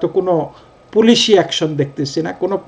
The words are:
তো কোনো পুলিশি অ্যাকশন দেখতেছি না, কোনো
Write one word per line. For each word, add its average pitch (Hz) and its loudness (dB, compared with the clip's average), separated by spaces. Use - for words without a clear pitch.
তো 185 0
কোনো 185 0
পুলিশি 226 4
অ্যাকশন 165 0
দেখতেছি 143 -6
না, 175 -6
কোনো 185 -4